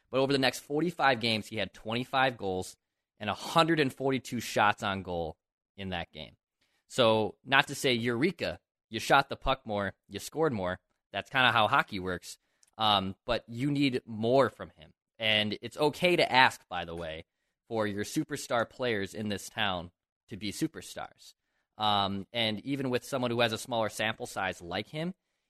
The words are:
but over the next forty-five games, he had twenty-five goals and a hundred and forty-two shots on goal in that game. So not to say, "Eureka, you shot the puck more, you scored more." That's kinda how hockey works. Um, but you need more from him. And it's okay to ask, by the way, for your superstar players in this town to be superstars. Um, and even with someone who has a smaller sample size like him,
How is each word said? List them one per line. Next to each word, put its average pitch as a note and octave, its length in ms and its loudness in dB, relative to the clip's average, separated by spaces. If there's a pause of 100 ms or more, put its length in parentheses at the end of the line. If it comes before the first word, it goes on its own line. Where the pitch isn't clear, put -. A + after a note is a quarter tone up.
(100)
but B2 80 0
over C3+ 140 4
the C#3 60 4
next C3 220 2
forty-five D3 600 0
games, A2 260 0
he A2 100 -10
had G2 180 -4
twenty-five B2+ 640 -2
goals F#2 360 -4 (460)
and G#2+ 80 -4
a G2 60 -2
hundred E3 460 2
and C3 120 0
forty-two C3 480 -2
shots G#2 420 2
on G2 200 -2
goal E2+ 340 -4 (400)
in F#2+ 140 -8
that F2 200 -6
game. D2+ 220 -16 (560)
So A2 460 2 (100)
not C3+ 240 4
to C#3+ 60 -10
say, C3+ 180 0
"Eureka, A#2+ 680 -2 (280)
you A2 100 -8
shot C#3 300 4
the A2+ 80 -6
puck - 300 -2
more, G2+ 260 -2 (160)
you G2+ 120 -10
scored D3+ 340 -2
more." F#2 260 -2 (320)
That's G2 160 -6
kinda B2+ 240 4
how A2 160 4
hockey B2+ 320 0
works. F2+ 380 -6 (400)
Um, G2+ 360 2 (120)
but A#2 200 -2
you A#2+ 240 -4
need C#3 360 2
more A2+ 420 4
from F#2 300 -10
him. D#2 100 -20 (300)
And G#2+ 420 2
it's A#2 160 -12
okay E3+ 400 2
to - 160 2
ask, B2 380 4
by F2 160 -4
the E2 100 -10
way, E2 300 -8 (420)
for A2 180 0
your G#2 180 -4
superstar C3+ 640 -2
players A2 460 -2
in G#2+ 160 -6
this G2+ 220 -6
town F#2 400 -2 (400)
to G#2+ 80 -12
be G2+ 120 -6
superstars. - 840 -8 (420)
Um, G2+ 560 0
and A2 280 -2
even C3+ 300 -4
with B2 140 -2
someone B2+ 260 -4
who A#2 100 0
has A#2 120 4
a G#2+ 60 -2
smaller A2+ 300 -2
sample A2 380 -4
size F#2+ 340 -4
like F2+ 300 -6
him, E3 240 -6 (360)